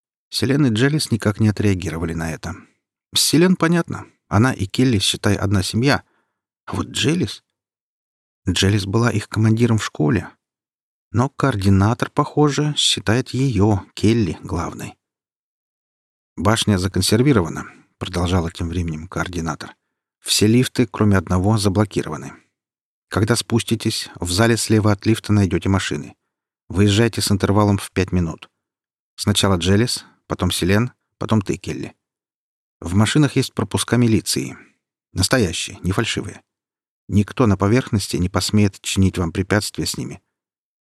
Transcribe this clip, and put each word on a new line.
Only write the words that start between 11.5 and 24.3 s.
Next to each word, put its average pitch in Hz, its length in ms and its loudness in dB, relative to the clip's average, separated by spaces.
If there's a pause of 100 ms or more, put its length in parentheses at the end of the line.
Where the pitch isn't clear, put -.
похоже, 147 640 0
считает - 520 0
её, 107 560 2 (100)
Келли, 107 480 2
главной. - 560 -8 (1400)
"Башня 107 420 0
законсервирована", — 92 880 0 (320)
продолжала 87 540 -2
тем 85 180 -6
временем 82 380 -6
координатор. 82 680 -8 (440)
"Все - 260 0
лифты, 123 400 2
кроме 104 320 2
одного, 92 400 0
заблокированы. 98 760 -2 (760)
Когда 107 260 2
спуститесь, - 760 -2 (100)
в 90 120 -6